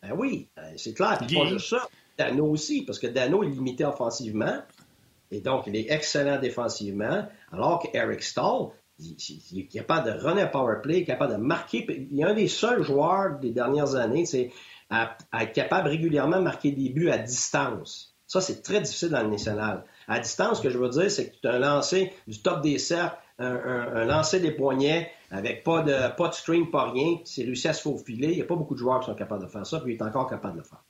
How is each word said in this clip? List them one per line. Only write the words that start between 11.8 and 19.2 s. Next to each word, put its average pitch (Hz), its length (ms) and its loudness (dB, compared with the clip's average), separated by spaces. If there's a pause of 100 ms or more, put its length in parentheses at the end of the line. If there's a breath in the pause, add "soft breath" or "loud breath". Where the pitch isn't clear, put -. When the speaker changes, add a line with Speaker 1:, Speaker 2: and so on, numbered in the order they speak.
Speaker 1:
Il 139 100 -2
est 151 40 4
un 190 100 4
des 214 140 4
seuls 226 340 2
joueurs 156 580 2
des 127 120 -2
dernières 131 420 2
années, 131 320 2
c'est 127 260 0 (380 loud breath)
à, 113 260 0 (160)
à 113 120 0
être 107 100 -6
capable 156 360 2
régulièrement 160 480 2
de 190 60 4
marquer 147 280 0
des 135 180 -2
buts 151 220 2
à 117 80 2
distance. 117 960 -4 (100)
Ça, 185 160 0
c'est 185 220 -6
très 196 180 0
difficile - 280 -4
dans 139 120 0